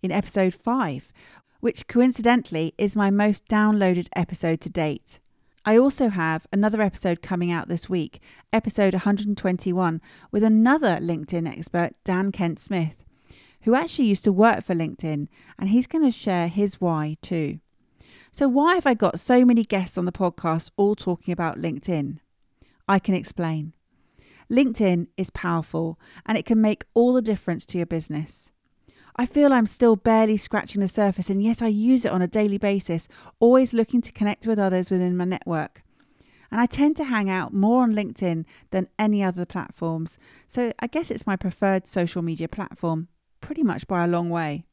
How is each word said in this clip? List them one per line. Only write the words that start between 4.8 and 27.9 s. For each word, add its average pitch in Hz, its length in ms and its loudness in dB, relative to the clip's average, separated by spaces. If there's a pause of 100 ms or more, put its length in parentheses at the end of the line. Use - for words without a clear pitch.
I 214 120 4
also 262 320 4
have 165 440 -2
another 208 280 0
episode 180 400 -2
coming 175 320 -4
out 170 160 -4
this 170 200 -6
week, 180 320 -4 (300)
episode 202 440 0
a 185 40 0
hundred 208 280 0
and 202 100 -2
twenty-one, 180 640 -2 (300)
with 208 120 0
another 226 540 4
LinkedIn 165 500 -4
expert, 170 460 -4 (100)
Dan 190 300 -2
Kent 170 260 -4
Smith, 165 460 -6 (580)
who 226 120 4
actually 285 340 0
used 196 160 0
to 208 80 4
work 208 320 4
for 185 100 -4
LinkedIn, 156 540 -4 (300)
and 190 100 -4
he's 240 180 2
gonna 311 240 2
share 180 380 -2
his 196 320 -2
why 156 400 -2
too. 156 400 -6 (720)
So 277 160 0
why 294 280 4
have 339 100 0
I 262 80 4
got 202 260 0
so 247 240 4
many 240 180 4
guests 190 360 -4
on 180 80 -2
the 175 60 -4
podcast 170 680 -2
all 202 160 2
talking 180 380 -4
about 165 260 -4
LinkedIn? 156 600 -4 (680)
I 196 100 4
can 190 160 0
explain. 160 600 -6 (760)
LinkedIn 220 580 2 (100)
is 190 120 -4
powerful, 165 680 -6 (240)
and 220 140 -2
it - 80 -8
can 220 140 2
make 214 240 0 (100)
all 240 180 6
the 254 80 4
difference 202 460 -4
to - 120 -6
your 170 80 -2
business. 156 640 -8 (680)